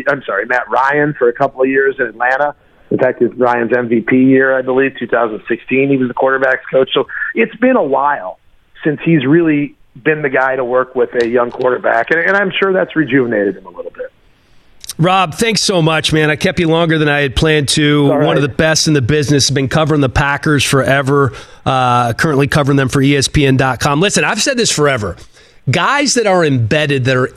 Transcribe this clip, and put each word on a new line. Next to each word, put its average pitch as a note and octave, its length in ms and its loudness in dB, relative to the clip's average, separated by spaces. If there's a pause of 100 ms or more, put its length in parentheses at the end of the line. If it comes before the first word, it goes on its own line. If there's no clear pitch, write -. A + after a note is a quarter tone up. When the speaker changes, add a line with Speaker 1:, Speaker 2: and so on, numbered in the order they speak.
Speaker 1:
I'm C#3+ 160 -2
sorry, G2+ 220 -4
Matt A#2+ 240 -2
Ryan C#3+ 480 0
for A#2+ 120 2
a A#2+ 40 -2
couple C3+ 280 -2
of C3 80 2
years C3+ 300 0
in B2+ 80 0
Atlanta. B2+ 480 -2 (360)
In - 80 -2
fact, B2+ 220 0
it's A#2+ 140 0
Ryan's A#2+ 400 0
M B2 140 -2
V A#2 120 0
P C3 140 -2 (100)
year, C3+ 300 4
I C3 60 -2
believe, C3 380 -2
two A#2+ 80 -8
thousand A2+ 400 -2
sixteen. C3+ 420 -2
He C#3 80 2
was C3 100 0
the A#2+ 60 -6
quarterback's C3 580 0
coach. C3 220 2
So C3+ 140 0 (260)
it's A3+ 220 -2
been B3+ 220 2
a G3+ 60 0
while C3+ 540 -2 (460)
since D3+ 200 -2
he's D#3+ 220 2
really D3 500 2 (260)
been D#3 200 -2
the C#3+ 80 -2
guy C3 260 0
to C3 80 -2
work B2+ 300 0
with A#2+ 220 0
a A#2+ 120 0
young A#2+ 220 0
quarterback, A#2 600 -2
and, D#3+ 80 0
and F#3 180 0
I'm G3+ 140 0
sure G3 220 0
that's F#3 220 -2
rejuvenated A#2+ 640 0
him - 80 -20
a F2+ 60 -18
little F2+ 200 -14
bit. - 200 -14 (880)
Speaker 2:
Rob, F3+ 340 0
thanks A3+ 280 -2
so F#3 200 0
much, D#3 320 0
man. D#3 160 2
I D3+ 60 0
kept F3+ 240 -2
you E3+ 80 0
longer D#3+ 320 2
than D3+ 100 2
I C#3+ 120 0
had C#3 140 -2
planned D3+ 340 0
to. D3 420 2
Speaker 1:
All D3 80 0
right. D3+ 80 2
Speaker 2:
One E3 80 0
of D3 80 0
the C#3+ 60 -2
best D#3+ 380 0
in D#3+ 60 2
the C#3+ 80 2
business, C#3+ 480 0
been C3+ 180 -2
covering D#3 340 0
the C3+ 80 0
Packers C#3+ 540 0
forever, C3+ 680 2 (320)
uh, B2 480 0
currently C#3 340 0
covering C#3+ 300 2
them C3+ 120 2
for C#3 120 0
E C#3 160 2
S C3+ 100 0
P C#3 200 2
N C3+ 100 4
dot C3 220 0
com. D3 200 0
Listen, F#3+ 240 0
I've G3 200 -2
said C4+ 140 -2
this A3+ 140 0
forever. C3+ 460 -2 (540)
Guys A#3+ 420 0
that A3+ 140 0
are F3+ 180 2
embedded, C#3 600 0
that C3 120 0
are B2+ 200 0